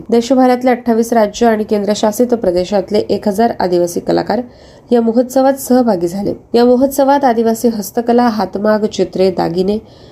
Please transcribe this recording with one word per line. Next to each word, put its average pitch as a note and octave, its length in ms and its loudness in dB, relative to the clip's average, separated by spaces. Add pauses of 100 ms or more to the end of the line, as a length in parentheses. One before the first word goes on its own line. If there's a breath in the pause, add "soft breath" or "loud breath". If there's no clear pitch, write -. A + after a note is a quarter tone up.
देशभरातले B3+ 640 2
अठ्ठावीस A#3 420 0
राज्य A3 340 2
आणि G#3+ 160 0
केंद्रशासित G#3+ 640 -2
प्रदेशातले G3 720 -2
एक - 280 -2
हजार G#3+ 320 0
आदिवासी F3 400 0
कलाकार E3+ 420 -2 (500 loud breath)
या A#3+ 100 4
महोत्सवात B3+ 520 0
सहभागी A#3 540 0
झाले. G3 260 -4 (200)
या A#3 120 4
महोत्सवात C4+ 580 2
आदिवासी A3+ 440 0
हस्तकला, A#3 600 0
हातमाग, G#3+ 580 -2
चित्रे, F#3+ 460 0
दागिने, F3+ 460 -2 (340 loud breath)